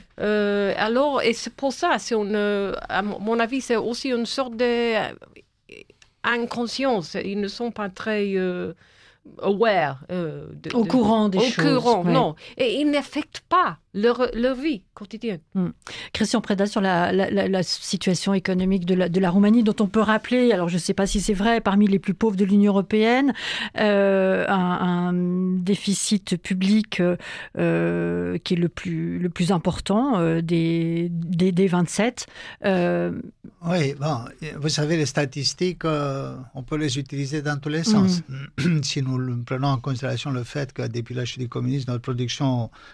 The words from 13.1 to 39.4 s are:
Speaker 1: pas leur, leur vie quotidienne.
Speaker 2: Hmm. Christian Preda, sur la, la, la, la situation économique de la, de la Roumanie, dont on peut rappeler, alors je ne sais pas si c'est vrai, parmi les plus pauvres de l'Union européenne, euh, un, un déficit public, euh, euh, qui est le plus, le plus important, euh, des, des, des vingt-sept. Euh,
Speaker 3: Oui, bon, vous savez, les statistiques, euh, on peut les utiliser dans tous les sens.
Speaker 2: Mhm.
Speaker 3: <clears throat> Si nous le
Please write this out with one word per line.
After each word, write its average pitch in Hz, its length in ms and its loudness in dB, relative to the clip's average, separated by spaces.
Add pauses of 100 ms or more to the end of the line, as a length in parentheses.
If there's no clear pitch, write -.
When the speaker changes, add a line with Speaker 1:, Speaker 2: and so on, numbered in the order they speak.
Speaker 1:
pas 330 300 2 (140)
leur, 240 420 2
leur 247 200 0
vie 262 280 -4 (120)
quotidienne. 214 460 -8 (140)
Speaker 2:
Hmm. 180 160 0 (420)
Christian 214 280 2
Preda, 196 260 0
sur 202 140 -2
la, 180 320 2
la, 190 160 2
la, 190 200 0
la 185 160 2
situation - 680 -2
économique 185 540 0
de 185 80 2
la, 185 140 2
de 175 120 0
la 180 100 2
Roumanie, 208 340 6
dont 214 160 2
on 208 80 2
peut 214 120 0
rappeler, 220 520 2
alors 180 160 2
je 170 60 -2
ne 175 60 0
sais 196 140 -2
pas 196 120 0
si 202 140 0
c'est 208 140 0
vrai, 220 260 2
parmi 202 280 4
les 190 100 4
plus 190 160 -2
pauvres 214 220 0
de 196 80 4
l'Union 202 280 6
européenne, 220 640 4 (440)
euh, 196 680 4
un, 180 600 2
un 180 40 0 (460)
déficit 190 800 0
public, 190 640 0
euh, 135 160 2 (420)
euh, 170 800 0
qui - 160 -4
est 170 40 2
le 170 100 2
plus, 170 500 -6
le 180 100 -2
plus 170 220 -2
important, 196 680 0
euh, 165 220 2
des, 165 680 0
des, 170 400 0
des 185 160 4
vingt-sept. 180 600 0 (380)
Euh, 175 480 0 (540)
Speaker 3:
Oui, 160 340 0
bon, 143 200 -2 (400)
vous 147 80 -2
savez, 151 280 0
les 151 100 2
statistiques, 147 800 -2
euh, 139 520 -2 (180)
on 135 80 -10
peut 139 140 -6
les 147 220 -2
utiliser 143 440 -4
dans 147 160 -2
tous 147 100 -8
les 156 160 -2
sens. 190 380 4 (360)
Speaker 2:
Mhm. 160 260 2
Speaker 3:
<clears throat> - 60 -4
Si 143 120 -2
nous 131 160 -2
le 123 240 -4